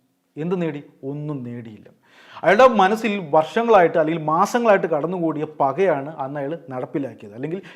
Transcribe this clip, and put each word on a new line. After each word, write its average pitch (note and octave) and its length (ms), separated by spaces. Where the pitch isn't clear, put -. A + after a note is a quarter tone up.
എന്ത് F3 260
നേടി? D3 200
ഒന്നും D3 340
നേടിയില്ല. A#2 440
അയാളുടെ G#3 260
മനസ്സിൽ G3+ 600
വർഷങ്ങളായിട്ട് F3 680
അല്ലെങ്കിൽ D#3+ 260
മാസങ്ങളായിട്ട് G3 600
കടന്നുകൂടിയ D#3+ 600
പകയാണ് D3 560
അന്ന് C#3+ 240
അയാൾ D3 180
നടപ്പിലാക്കിയത്. B2+ 640
അല്ലെങ്കിൽ D#3 280